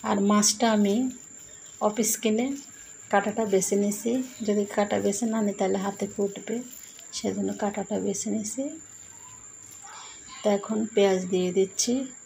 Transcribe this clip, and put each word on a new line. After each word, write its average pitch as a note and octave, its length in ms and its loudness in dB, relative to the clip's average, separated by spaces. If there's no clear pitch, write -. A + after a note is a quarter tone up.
আর G3+ 80 4
মাছটা G#3 360 4
আমি G3+ 200 4
অফ G#3+ 140 2
স্কিনে A3+ 360 0
কাঁটাটা G#3 420 2
বেছে F#3+ 240 2
নিছি, G#3 360 0
যদি G#3 160 2
কাঁটা G#3 300 2
বেছে G3+ 280 0
না A3+ 140 0
নিই G3+ 120 0
তাহলে G3 200 2
হাতে G3 360 -4
ফুটবে, G3+ 420 -4
সেজন্য G3 340 -2
কাঁটাটা G3+ 340 -2
বেছে G3+ 240 -2
নিছি। G#3+ 320 -4
তো - 60 -2
এখন G#3+ 200 -4
পেঁয়াজ G3 260 6
দিয়ে F3+ 240 2
দিচ্ছি F#3+ 360 2